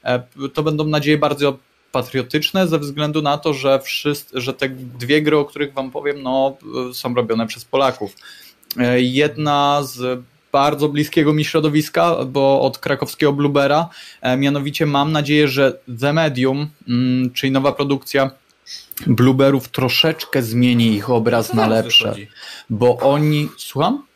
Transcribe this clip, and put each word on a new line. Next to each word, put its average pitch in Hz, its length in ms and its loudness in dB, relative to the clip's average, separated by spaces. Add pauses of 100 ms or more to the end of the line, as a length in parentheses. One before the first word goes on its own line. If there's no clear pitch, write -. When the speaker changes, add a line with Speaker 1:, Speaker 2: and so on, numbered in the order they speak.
Speaker 1:
E, 123 200 -2 (300)
to 156 100 -2
będą 151 240 -2
nadzieje 151 300 2
bardzo 143 400 0 (340)
patriotyczne 135 760 -2
ze 160 120 0
względu 147 420 -4
na 147 160 0
to, 151 160 -2
że 135 260 2
wszyscy, - 640 -6
że 127 120 -6
te 135 160 -4
dwie 127 520 -2
gry, 151 160 2
o 143 80 2
których 143 280 -8
wam 131 180 -8
powiem, 143 320 -6
no, 135 340 0 (320)
e, 123 40 -14
są 123 220 -6
robione 113 320 0
przez - 180 -14
Polaków. 131 480 0 (640)
E, 123 240 2
jedna 143 840 0
z 127 380 -6 (300)
bardzo 143 380 2
bliskiego 151 440 2
mi 151 120 2
środowiska, 156 720 0 (100)
bo 135 360 2
od 131 160 -2
krakowskiego 143 560 -2
Bluebera, 143 560 2 (320)
e, 127 160 0
mianowicie 143 480 -2
mam 143 260 0
nadzieję, 147 360 2
że 135 320 2 (200)
The 143 140 0
Medium, 143 540 0 (200)
mm, 127 460 0
czyli 135 180 -2
nowa 135 200 2
produkcja 139 600 -2 (760)
Blueberów, 131 640 2
troszeczkę 135 720 -2
zmieni 117 520 2
ich 101 140 -6
obraz 117 380 2
Speaker 2:
To 117 80 -4
Speaker 1:
na 110 140 4
Speaker 2:
zaraz 110 140 2
Speaker 1:
lepsze. - 220 2
Speaker 2:
wychodzi. 104 220 -6 (420)
Speaker 1:
Bo 120 280 2
oni... 147 600 2
Słucham? 220 460 -2 (120)